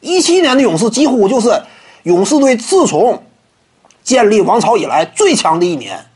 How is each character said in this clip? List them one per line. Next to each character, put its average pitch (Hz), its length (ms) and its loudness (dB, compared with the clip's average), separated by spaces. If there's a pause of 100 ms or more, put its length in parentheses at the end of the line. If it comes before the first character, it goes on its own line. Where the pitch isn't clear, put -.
一 359 180 -2
七 339 220 2
年 269 140 2
的 277 80 2
勇 185 120 0
士 214 140 0
几 240 160 0
乎 240 240 0
就 254 100 0
是 208 220 0 (400)
勇 175 240 0
士 285 140 0
队 269 160 2
自 302 320 0
从 196 340 0 (800)
建 233 300 0
立 214 100 2
王 208 180 0
朝 226 160 0
以 180 100 -2
来 151 200 -2
最 359 300 0
强 165 240 -2
的 175 80 0
一 175 80 -4
年。 104 280 -14 (120)